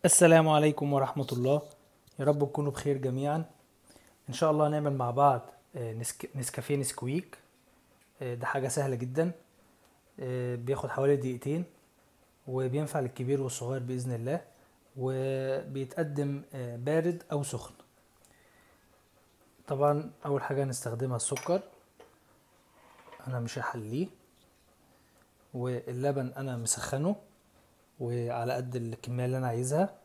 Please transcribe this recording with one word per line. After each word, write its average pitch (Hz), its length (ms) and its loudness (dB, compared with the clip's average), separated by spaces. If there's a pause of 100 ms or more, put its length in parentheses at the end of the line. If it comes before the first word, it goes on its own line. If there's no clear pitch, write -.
السلام 165 440 10
عليكم 147 440 4
ورحمة 135 400 0
الله. 135 300 2 (560)
يا 135 60 -4
رب 147 140 4
تكونوا 143 340 0
بخير 143 240 0
جميعًا. 135 480 0 (840)
إن 127 60 -8
شاء 160 160 4
الله 151 180 4
هنعمل 147 240 0
مع 123 180 0
بعض، 135 300 6 (360)
آه، 113 180 -6
نسك-، - 420 -8
نسكافيه 135 400 -2
نسكويك. 139 640 -4 (840)
آه، 123 120 -6
ده 120 120 -6
حاجة 135 220 -2
سهلة 135 280 0
جدًا، 131 360 0 (880)
آه، 127 340 -4
بياخد 123 340 -2
حوالي 139 280 4
دقيقتين، 131 480 -2 (840)
وبينفع 131 540 -2
للكبير 131 420 -2
والصغير 127 400 -4
بإذن 127 320 -4
الله، 127 300 -4 (520)
وبيتقدم، 135 1500 -2 (120)
آه، 120 220 -8
بارد 160 460 0 (100)
أو 143 100 0
سخن. - 320 -8 (1900)
طبعًا 147 440 2 (160)
أول 139 160 0
حاجة 139 220 0
هنستخدمها 123 520 -4
السكر، 170 460 -2 (1600)
أنا 127 140 -4
مش 117 180 -6
هحليه، 120 480 -4 (1500)
واللبن 127 840 -2
أنا 135 200 -4
مسخنه 139 600 -2 (840)
وعلى 120 520 -2
قد 127 240 -4
الكمية 120 480 -4
اللي 127 140 0
أنا 131 80 -2
عايزها. 131 580 0